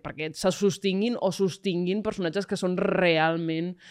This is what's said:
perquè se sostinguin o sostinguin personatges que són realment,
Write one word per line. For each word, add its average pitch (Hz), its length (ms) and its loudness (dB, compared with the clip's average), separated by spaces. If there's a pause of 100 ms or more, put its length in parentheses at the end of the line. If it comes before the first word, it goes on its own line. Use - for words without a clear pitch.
perquè 156 320 -8
se 185 180 2
sostinguin 202 680 0
o 185 120 0
sostinguin 190 720 0
personatges 190 440 -2
que 196 100 -4
són 180 200 0
realment, 170 960 2 (160)